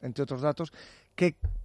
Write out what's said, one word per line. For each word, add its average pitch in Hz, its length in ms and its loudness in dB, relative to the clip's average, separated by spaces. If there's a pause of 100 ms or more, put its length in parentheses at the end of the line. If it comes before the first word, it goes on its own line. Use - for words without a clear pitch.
entre 131 220 -2
otros 127 160 -4
datos, 151 320 0 (420)
que, 180 220 4 (280)